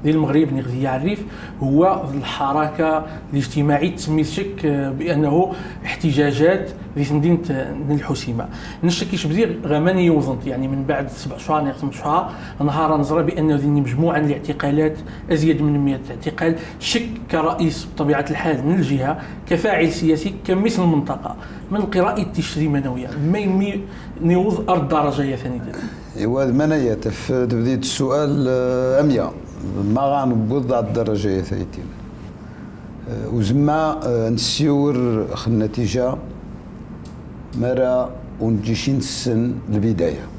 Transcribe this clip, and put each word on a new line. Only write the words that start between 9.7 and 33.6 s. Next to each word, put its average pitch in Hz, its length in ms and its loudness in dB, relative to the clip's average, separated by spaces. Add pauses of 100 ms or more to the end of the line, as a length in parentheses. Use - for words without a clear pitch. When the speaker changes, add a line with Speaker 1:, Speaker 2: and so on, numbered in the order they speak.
Speaker 1:
يوزنت، 135 420 2
يعني 131 200 -2
من 135 160 -2
بعد 139 260 -2
سبع - 280 -10
شهور، 156 220 0
يعني 139 140 -2
ثمان 139 180 -6
شهور، 165 380 0 (300)
نهار 151 380 2
نزرى 151 260 2
بأنه 156 320 2
ذي 143 120 2
مجموعة 147 520 2
من 151 60 2
الاعتقالات، 147 720 0 (340)
أزيد 156 300 4
من 147 240 2
مية 135 240 0
اعتقال، 156 460 -2 (240)
شك - 300 -2 (220)
كرئيس 160 640 0
بطبيعة 143 340 2
الحال 147 380 0
من 170 80 4
الجهة، 139 460 0 (280)
كفاعل 165 420 2
سياسي، 160 440 0 (120)
كمثل 190 360 2
المنطقة. 151 520 0 (360)
من 202 60 -2
القراءة 202 460 2
تشري 160 440 -2
منوية، 131 420 -2 (220)
ما 202 80 2
يمي 196 420 0 (400)
نيوز 180 380 4 (100)
أرض 165 180 2
درجة 143 360 2
يا 135 120 -2
ثاني 123 240 -6
ديال. 120 160 -10 (420)
Speaker 2:
إيوا، 117 260 0
المنايا 135 520 2
تف-، - 360 -4
تبديت 123 520 2
السؤال، 143 640 0
آه، 127 540 2
أمية. 117 300 2 (640)
ما 123 80 2
غنبوض 127 720 2
على 117 140 0
الدرجة 107 420 0
يا 95 120 2
ثايتين. 95 420 -6 (1300)
آه، 110 200 -6
وزما، 143 800 2